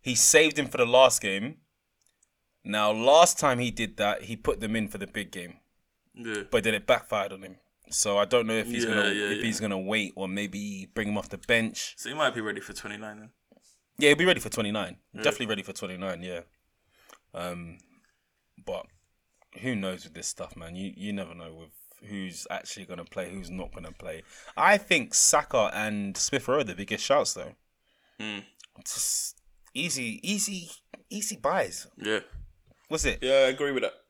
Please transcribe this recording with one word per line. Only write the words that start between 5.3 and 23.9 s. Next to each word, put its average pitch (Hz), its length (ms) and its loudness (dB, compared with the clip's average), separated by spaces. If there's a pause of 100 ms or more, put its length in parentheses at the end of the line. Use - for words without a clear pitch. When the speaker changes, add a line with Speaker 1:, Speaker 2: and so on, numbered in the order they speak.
Speaker 1:
game. 87 280 -14 (560)
Speaker 2:
Yeah. 110 360 -6
Speaker 1:
But 110 140 2
then 110 100 2
it 101 120 -4
backfired 107 460 0
on 95 100 -14
him. 95 160 -18 (320)
So 101 280 2
I 101 60 6
don't 117 240 2
know 113 60 0
if 110 120 0
he's 120 160 -2
Speaker 2:
Yeah, 113 80 0
Speaker 1:
gonna, 104 200 4
Speaker 2:
yeah, 104 180 0
Speaker 1:
if 104 100 0
Speaker 2:
yeah. 107 60 -4
Speaker 1:
he's 110 160 -2
gonna 101 180 -2
wait 101 380 -2
or 95 100 -6
maybe 98 680 -6
bring 110 160 -4
him 104 80 -2
off 95 120 -6
the 95 100 -12
bench. - 580 0
Speaker 2:
So - 120 -12
he 143 80 -8
might 143 180 2
be 117 60 -6
ready 101 200 -4
for 101 120 -14
twenty-nine 107 480 -12
then. 107 100 -20 (680)
Speaker 1:
Yeah, 147 120 6
he'll 147 100 8
be 170 60 4
ready 185 160 6
for 117 80 -8
twenty-nine. 104 480 -2 (180)
Speaker 2:
Yeah. 107 80 -10
Speaker 1:
Definitely 123 240 0
ready 104 160 -2
for 98 100 -12
twenty-nine, 92 480 -6
yeah. 90 200 -8 (920)
Um, 87 460 -10 (840)
but 90 220 -8 (760)
who 123 160 -4
knows 92 260 -6
with 80 120 -20
this 82 120 -12
stuff, - 300 -10
man? 82 180 -14
You, 92 220 -8
you 104 160 -8
never 92 200 -8
know 82 220 -16
with - 560 -20
who's 95 400 -10
actually - 360 -10
gonna 87 180 -12
play, 90 280 -10
who's 95 180 -12
not 90 220 -10
gonna 85 200 -14